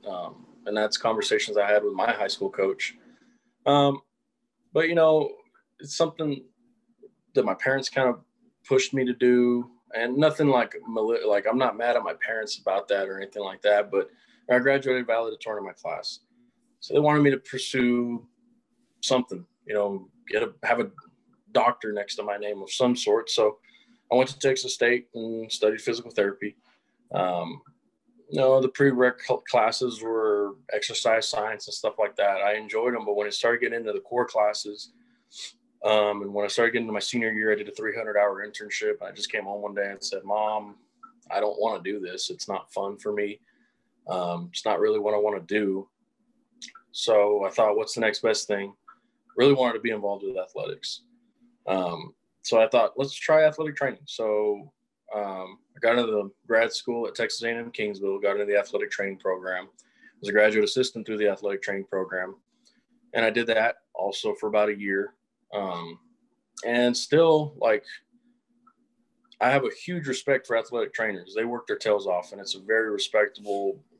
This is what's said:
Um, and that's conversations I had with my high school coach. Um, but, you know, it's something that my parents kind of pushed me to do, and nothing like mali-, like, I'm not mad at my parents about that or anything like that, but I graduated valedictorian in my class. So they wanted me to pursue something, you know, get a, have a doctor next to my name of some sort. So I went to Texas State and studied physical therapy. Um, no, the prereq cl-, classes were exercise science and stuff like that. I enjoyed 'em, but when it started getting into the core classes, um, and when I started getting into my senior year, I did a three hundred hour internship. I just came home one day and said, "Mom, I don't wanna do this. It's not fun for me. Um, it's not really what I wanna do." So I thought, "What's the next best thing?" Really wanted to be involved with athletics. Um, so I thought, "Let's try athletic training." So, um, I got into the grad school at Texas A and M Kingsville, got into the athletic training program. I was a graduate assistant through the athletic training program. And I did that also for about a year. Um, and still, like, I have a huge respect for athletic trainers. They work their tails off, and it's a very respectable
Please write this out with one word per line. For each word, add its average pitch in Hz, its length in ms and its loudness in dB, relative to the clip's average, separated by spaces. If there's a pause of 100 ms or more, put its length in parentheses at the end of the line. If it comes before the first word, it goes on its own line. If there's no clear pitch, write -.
Um, 90 400 -10 (180)
and 104 100 -4
that's 107 220 0
conversations 107 580 0
I 101 160 2
had 104 120 4
with 104 100 -2
my 98 180 0
high 104 160 -2
school 98 220 -4
coach. - 460 -4 (720)
Um, 143 340 4 (720)
but, 165 160 2
you 170 60 0
know, 156 340 6 (500)
it's 147 160 -14
something 156 480 -2 (920)
that 139 100 4
my 95 80 0
parents 131 340 -2
kind 131 220 2
of 120 120 -4 (460)
pushed 131 280 2
me 131 100 2
to 123 80 0
do, 123 560 4 (240)
and 120 240 -2
nothing 151 300 4
like 123 280 2 (120)
mali-, 113 400 -2
like, 101 180 2
I'm 113 140 2
not 117 180 0
mad 120 180 0
at 120 60 2
my 87 140 -6
parents 110 420 -6
about 98 300 -2
that 98 200 0
or 95 140 -8
anything 101 220 -10
like 92 180 -10
that, 101 300 4
but 95 180 0 (400)
I 123 80 6
graduated 131 480 2
valedictorian 113 580 -2
in 95 40 -8
my 90 60 -12
class. - 480 -10 (580)
So - 160 -8
they 147 40 8
wanted 147 220 6
me 143 80 8
to 135 80 2
pursue 120 920 -2 (720)
something, 120 440 -2 (220)
you 107 80 -6
know, 101 340 -2 (180)
get 107 140 0
a, 113 100 -4 (120)
have 120 160 2
a 104 100 -2 (640)
doctor 113 420 2
next 101 220 -6
to 107 80 -6
my 104 140 -4
name 104 260 -6
of 95 80 -14
some 123 240 2
sort. 110 340 2
So 107 300 2 (520)
I 113 40 4
went 127 140 4
to - 100 -14
Texas 135 340 0
State 120 400 0
and 113 380 -8
studied 107 300 0
physical 117 280 -4
therapy. 104 460 -2 (580)
Um, 90 480 -2 (720)
no, 131 280 4
the 131 100 2
prereq 127 520 2
cl-, 123 280 -2
classes 113 520 0
were 107 540 0 (180)
exercise 110 540 0
science 107 400 -6
and 104 60 -12
stuff - 260 -4
like 104 160 -2
that. 98 260 0
I 101 140 2
enjoyed 110 400 -2
'em, 110 100 -6
but 107 100 -2
when 104 120 0
it 104 60 -6
started 120 280 0
getting 117 180 -2
into 110 140 -4
the 101 60 -4
core 120 260 -2
classes, 104 680 -2 (920)
um, 104 400 2
and 101 100 -8
when 104 120 0
I - 20 -6
started 117 240 2
getting 117 140 -2
into 110 80 -6
my 104 60 -2
senior 113 320 -2
year, 107 200 0
I 107 40 6
did 104 140 -8
a - 20 -14
three 107 240 -6
hundred 107 220 -2
hour 101 300 2
internship. 104 540 -4
I 98 100 -10
just 98 200 -10
came 107 120 -4
home 101 180 -8
one 101 140 -8
day 101 160 -2
and 98 120 -14
said, 98 200 -8
"Mom, 104 540 -2 (520)
I 98 100 -2
don't 104 200 -2
wanna 104 240 0
do 101 160 -6
this. 92 320 -8
It's - 160 -10
not 95 260 -8
fun 101 240 -6
for 104 160 -6
me. 104 260 -6 (680)
Um, 87 440 -4
it's - 140 -10
not 104 140 0
really 107 200 2
what 104 140 0
I 104 40 0
wanna 104 240 0
do." 98 460 -2 (1040)
So 104 540 2
I 95 40 -2
thought, 107 280 2
"What's 110 160 -4
the 117 80 -4
next 110 200 0
best 110 260 0
thing?" 98 280 -4 (600)
Really 139 180 6
wanted 127 200 2
to 110 80 -6
be 117 100 -2
involved 101 320 -4
with 95 140 -4
athletics. - 640 -10 (640)
Um, 85 480 -4 (260)
so - 180 2
I 113 80 6
thought, 117 300 2
"Let's 139 160 -4
try 156 300 4
athletic 151 320 0
training." 131 300 -4
So, 107 640 -2 (420)
um, 95 460 -8 (160)
I - 60 -20
got 117 160 4
into 120 140 2
the 104 200 0 (160)
grad 113 240 4
school 117 340 -4
at 101 100 -8
Texas 113 280 -4
A 117 60 -2
and 117 100 -4
M 117 120 -10
Kingsville, 98 500 -4
got 101 120 2
into 104 120 -2
the 101 120 2
athletic 104 340 -2
training 98 260 -4
program. 92 480 -6
I - 560 -20
was 101 80 -4
a - 20 -2
graduate 107 320 6
assistant 117 420 -2
through 110 120 -6
the 104 100 2
athletic 98 340 -2
training 98 240 -6
program. 92 520 -6 (760)
And 113 120 2
I 113 40 6
did 117 180 0
that 113 280 2 (180)
also 98 420 -4
for 107 120 -6
about 104 220 2
a 104 60 -2
year. 101 400 -4 (380)
Um, 87 460 -6 (640)
and 123 300 2
still, 151 600 4
like, 110 280 0 (1600)
I 120 100 4
have 135 140 4
a 110 80 -4
huge 170 340 -8
respect 131 400 0
for 120 100 0
athletic 113 360 -4
trainers. 98 420 -6
They 110 100 0
work 120 220 -6
their 107 100 -2
tails 101 300 2
off, 90 240 -2
and 101 80 -14
it's 98 160 -8
a 95 40 -18
very 110 300 0
respectable 101 920 -2 (160)